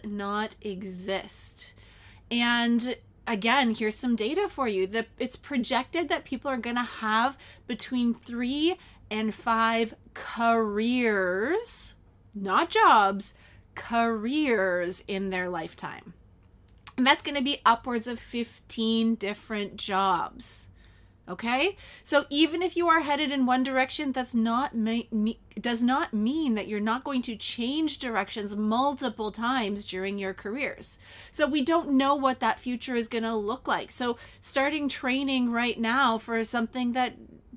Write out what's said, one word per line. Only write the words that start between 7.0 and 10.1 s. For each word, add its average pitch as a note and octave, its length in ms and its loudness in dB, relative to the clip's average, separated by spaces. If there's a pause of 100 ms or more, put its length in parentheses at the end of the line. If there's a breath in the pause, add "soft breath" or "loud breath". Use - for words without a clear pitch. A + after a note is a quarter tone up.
between A#3+ 460 0
three C4+ 640 -2 (340 loud breath)
and G#3+ 240 -2
five A3+ 600 2 (180)